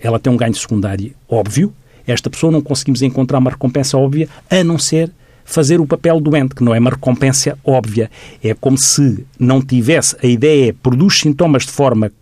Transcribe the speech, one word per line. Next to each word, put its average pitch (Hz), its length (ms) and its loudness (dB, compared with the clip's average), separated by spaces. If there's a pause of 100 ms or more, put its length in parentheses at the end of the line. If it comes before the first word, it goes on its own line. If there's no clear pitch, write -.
ela 113 180 -2
tem 127 140 0
um 120 40 2
ganho 113 180 -2
secundário 101 580 -4 (160)
óbvio, 117 440 -2 (340)
esta 123 240 -2
pessoa 165 220 -2
não 156 80 2
conseguimos 131 420 -2
encontrar 131 360 0
uma 127 120 2
recompensa 135 480 -2
óbvia, 139 300 0 (220)
a 185 120 2
não 165 160 0
ser 160 320 -2 (340)
fazer 165 360 2
o 156 60 0
papel 165 340 0
doente, 143 340 0
que - 80 -6
não 120 100 4
é 113 60 2
uma 120 120 2
recompensa 131 720 -2
óbvia. 113 440 0 (340)
É 110 120 0
como 135 240 0
se 131 460 0 (140)
não 131 220 2
tivesse, 131 640 0
a 143 40 2
ideia 123 440 4
é, - 20 0
produz 131 460 2
sintomas 147 460 0
de - 80 -12
forma 113 500 0